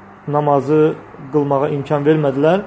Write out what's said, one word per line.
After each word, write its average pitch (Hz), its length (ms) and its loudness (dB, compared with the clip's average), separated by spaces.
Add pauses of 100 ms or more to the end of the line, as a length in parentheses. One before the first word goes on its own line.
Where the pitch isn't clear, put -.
(280)
namazı 147 680 2 (360)
qılmağa 143 460 0
imkan 143 280 -4
vermədilər. 156 600 2